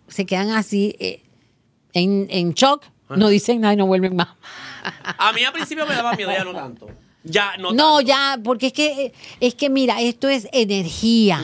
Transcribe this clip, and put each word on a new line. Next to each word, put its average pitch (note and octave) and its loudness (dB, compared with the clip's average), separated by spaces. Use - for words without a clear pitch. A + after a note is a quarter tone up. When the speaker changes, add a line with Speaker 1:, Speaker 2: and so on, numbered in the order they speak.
Speaker 1:
se - -6
quedan F#3+ -2
así, G#3 0
eh, - -8
en, G3 0
en F3 -2
shock, C#4 2
Speaker 2:
Ajá. - -4
Speaker 1:
no G#3+ 4
dicen G#3 2
nada G#3 4
y - 0
no G3 2
vuelven F#3 0
más. F3 0
Speaker 2:
A G#3+ 2
mí A3+ 0
al C4 0
principio D#4 -6
me D4 -2
daba A#3 -2
miedo, G3 -6
ya F#3+ -2
no F3+ -10
tanto. C3 -14
Ya F#3+ -2
no F3+ -4
Speaker 1:
No, D4+ 4
Speaker 2:
tanto. D4 4
Speaker 1:
ya, C#4 0
porque B3 -2
es - -4
que, C#4+ -2
eh, A#3 -10
es A#3+ 0
que C#4+ 0
mira, B3+ 2
esto A#3+ -2
es B3+ 0
energía, G3+ 2